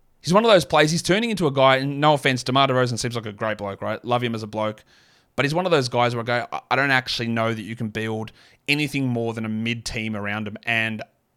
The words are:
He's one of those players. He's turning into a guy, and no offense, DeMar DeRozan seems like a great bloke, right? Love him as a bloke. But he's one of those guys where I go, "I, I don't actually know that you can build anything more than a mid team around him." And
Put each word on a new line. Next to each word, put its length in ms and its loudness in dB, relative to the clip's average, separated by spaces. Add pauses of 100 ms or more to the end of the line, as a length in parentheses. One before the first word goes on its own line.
(220)
He's 120 0
one 100 6
of 80 4
those 140 8
players. 260 4
He's 120 0
turning 260 2
into 180 0
a 40 0
guy, 260 6
and 240 -2
no 120 6
offense, 300 0
DeMar 240 2
DeRozan 300 2
seems 180 -4
like 100 -6
a 60 -8
great 260 -4
bloke, 240 -8
right? 220 -6
Love 200 0
him 120 -2
as 80 -8
a 40 -8
bloke. 360 -4 (520)
But 100 0
he's 80 -2
one 120 0
of 60 -2
those 160 4
guys 280 0
where 80 -4
I 20 -12
go, 260 -2
"I, 100 -8 (100)
I 40 2
don't 160 2
actually 360 0
know 260 0
that 80 -8
you 140 -10
can 140 -6
build 420 -6 (360)
anything 400 -2
more 260 -2
than 120 -8
a 40 -6
mid 360 -4
team 300 -6
around 320 -6
him." 160 -12
And 400 -2 (320)